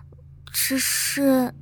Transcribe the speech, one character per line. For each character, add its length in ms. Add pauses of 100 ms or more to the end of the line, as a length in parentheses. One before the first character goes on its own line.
(520)
只 260
是， 840